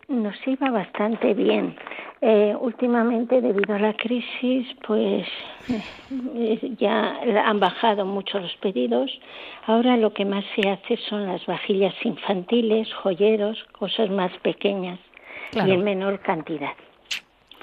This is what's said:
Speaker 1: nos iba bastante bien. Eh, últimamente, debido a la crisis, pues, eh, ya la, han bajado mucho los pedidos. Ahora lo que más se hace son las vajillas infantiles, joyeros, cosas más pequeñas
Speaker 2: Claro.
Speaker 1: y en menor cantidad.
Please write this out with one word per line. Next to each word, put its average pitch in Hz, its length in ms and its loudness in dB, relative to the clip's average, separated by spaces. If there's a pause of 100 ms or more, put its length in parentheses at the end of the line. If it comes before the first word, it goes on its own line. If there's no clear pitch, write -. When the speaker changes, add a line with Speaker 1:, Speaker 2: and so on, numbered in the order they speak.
Speaker 1:
nos 220 280 -2 (120)
iba 269 240 0
bastante 214 640 0
bien. 190 420 2 (460)
Eh, 208 380 6
últimamente, 240 800 2
debido 208 360 2
a 196 40 0
la 214 140 2
crisis, 247 760 -2 (180)
pues, 214 420 0 (1080)
eh, 233 440 0
ya 208 460 0
la, 214 220 2
han 208 120 2
bajado 202 460 2
mucho 196 340 -4
los 175 180 -6
pedidos. 240 540 0 (560)
Ahora 240 280 4
lo 214 180 4
que 202 120 -2
más 202 180 -2 (120)
se 202 140 2
hace 202 280 -2 (120)
son 208 180 -4
las 180 180 -6
vajillas 190 480 0 (100)
infantiles, 220 920 0
joyeros, 202 680 0 (140)
cosas 202 320 0
más 185 300 0
pequeñas 185 600 -2 (520)
Speaker 2:
Claro. 190 180 2
Speaker 1:
y 190 60 6
en 180 80 2
menor 196 360 0
cantidad. 156 540 -4 (880)